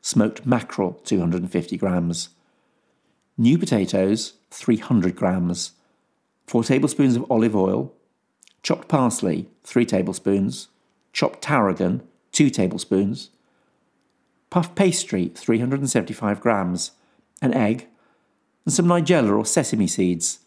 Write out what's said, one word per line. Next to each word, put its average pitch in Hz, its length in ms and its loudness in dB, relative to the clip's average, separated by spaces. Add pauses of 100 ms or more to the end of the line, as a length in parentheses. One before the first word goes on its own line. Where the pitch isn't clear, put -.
smoked - 400 0
mackerel, 113 600 -2
two 92 160 0
hundred 87 200 0
and 90 80 -8
fifty 87 280 -4
grams, 87 520 -2 (1080)
new 123 200 4
potatoes, 101 760 0 (180)
three - 240 0
hundred 95 400 0
grams, 90 560 -2 (760)
four 117 160 0
tablespoons 131 540 2
of 120 160 -2
olive 113 240 2
oil, 101 380 0 (720)
chopped - 260 -4
parsley, 110 580 0 (160)
three 117 220 0
tablespoons, 95 840 -2 (460)
chopped - 280 -2
tarragon, 98 640 0 (300)
two 147 160 4
tablespoons, 98 800 -2 (1200)
puff 170 260 0
pastry, 135 540 0
three - 300 0
hundred 131 200 -2
and 139 100 -2
seventy-five 104 520 -2
grams, 92 500 0 (500)
an 131 120 0
egg, 120 340 0 (800)
and 151 80 0
some 175 140 2
nigella 160 500 2
or 110 80 0
sesame 110 420 0
seeds 87 600 -2